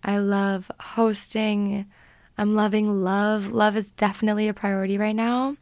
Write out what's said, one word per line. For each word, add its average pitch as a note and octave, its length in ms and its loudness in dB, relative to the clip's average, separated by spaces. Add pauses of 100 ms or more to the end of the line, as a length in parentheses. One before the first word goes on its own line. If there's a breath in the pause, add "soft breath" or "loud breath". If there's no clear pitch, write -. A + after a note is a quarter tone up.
I G3+ 180 0
love G3 600 0
hosting. G#3 1080 0 (500 soft breath)
I'm G#3 160 0
loving G#3 500 2
love. G3+ 480 0
Love G#3+ 240 2
is G#3+ 160 -4
definitely G#3+ 560 0
a G#3 60 0
priority G3 440 -2
right G#3+ 180 0
now. B3 460 -2